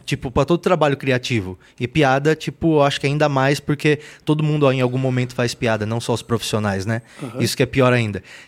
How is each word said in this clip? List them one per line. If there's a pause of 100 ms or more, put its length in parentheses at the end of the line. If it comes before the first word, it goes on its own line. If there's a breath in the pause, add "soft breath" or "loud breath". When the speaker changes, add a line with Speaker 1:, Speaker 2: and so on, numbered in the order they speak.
Speaker 1:
Tipo,
pra
todo
trabalho
criativo. (220 soft breath)
E
piada,
tipo,
eu
acho
que
ainda
mais
porque (240 loud breath)
todo
mundo,
ó,
em
algum
momento
faz
piada,
não
só
os
profissionais,
né? (220 loud breath)
Speaker 2:
Aham.
Speaker 1:
Isso
que
é
pior
ainda. (260 loud breath)